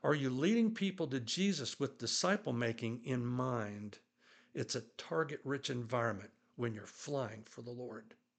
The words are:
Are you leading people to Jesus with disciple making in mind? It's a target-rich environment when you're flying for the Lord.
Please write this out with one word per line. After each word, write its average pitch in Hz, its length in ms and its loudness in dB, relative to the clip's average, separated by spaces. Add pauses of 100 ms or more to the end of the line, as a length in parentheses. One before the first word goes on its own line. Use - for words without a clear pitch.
Are 147 120 6
you 135 140 2
leading 214 440 4
people 190 340 0
to 131 120 0
Jesus 151 600 0
with 139 180 0
disciple 175 560 0
making 117 500 0
in 127 220 0
mind? 113 720 -2 (560)
It's - 220 -2
a 120 60 -2 (160)
target-rich 143 720 -2
environment 117 640 0 (240)
when 120 180 0
you're 101 120 -8
flying 113 640 -4
for 123 140 -14
the 120 80 -10
Lord. 117 440 -10 (220)